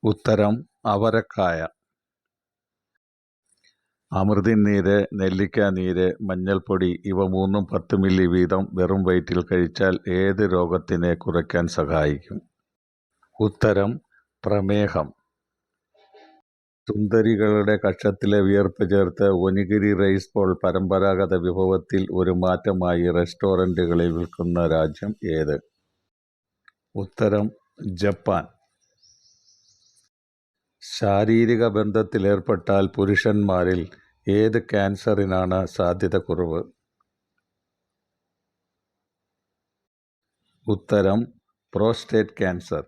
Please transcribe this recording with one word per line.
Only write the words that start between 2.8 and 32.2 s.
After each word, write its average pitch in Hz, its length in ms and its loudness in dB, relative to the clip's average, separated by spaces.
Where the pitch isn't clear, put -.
അമൃതിൻ 101 520 2
നീര്, 101 500 2
നെല്ലിക്ക 95 560 0
നീര്, 92 380 0
മഞ്ഞൾപ്പൊടി 92 840 -2
ഇവ 98 220 0
മൂന്നും 95 460 0
പത്ത് - 220 -2
മില്ലി 95 320 2
വീതം 90 460 0
വെറും 92 300 0
വയറ്റിൽ 90 400 0
കഴിച്ചാൽ 90 640 0
ഏത് 95 440 0
രോഗത്തിനെ 87 600 0
കുറയ്ക്കാൻ 85 540 -2
സഹായിക്കും? 76 720 -2
ഉത്തരം 104 520 2
പ്രമേഹം. 101 640 0
സുന്ദരികളുടെ 107 880 2
കക്ഷത്തിലെ 101 640 0
വിയർപ്പ് 98 480 2
ചേർത്ത് 98 400 2
ഒനിഗിരി 98 640 2
റൈസ് 95 420 0
ബോൾ 98 140 2
പരമ്പരാഗത 95 720 0
വിഭവത്തിൽ 92 680 0
ഒരു 92 200 0
മാറ്റമായി 90 800 0
റെസ്റ്റോറന്റുകളിൽ 87 1000 0
വിൽക്കുന്ന 85 560 -4
രാജ്യം 80 480 -2
ഏത്? 73 160 -2
ഉത്തരം 104 540 -2
ജപ്പാൻ. 92 520 -2
ശാരീരിക 113 840 2
ബന്ധത്തിലേർപ്പെട്ടാൽ 101 1200 0